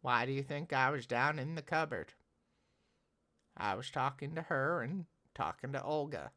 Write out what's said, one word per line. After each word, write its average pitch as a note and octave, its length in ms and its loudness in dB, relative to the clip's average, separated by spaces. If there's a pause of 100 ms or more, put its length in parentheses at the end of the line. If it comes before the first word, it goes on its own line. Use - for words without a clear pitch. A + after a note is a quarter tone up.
Why A#2+ 240 4
do C3 60 -2
you C3+ 120 0
think C#3 300 -4
I C3 160 6
was C#3 180 0
down C#3 320 2
in D3 160 -4
the D#3+ 60 -6
cupboard? D3+ 520 -2 (1400)
I G2+ 200 0
was B2 140 -6
talking C#3 460 -2
to D#3+ 80 -4
her D#3 380 0
and E3 240 -4 (280)
talking - 400 -4
to C#3 100 -4
Olga. C#3+ 540 -2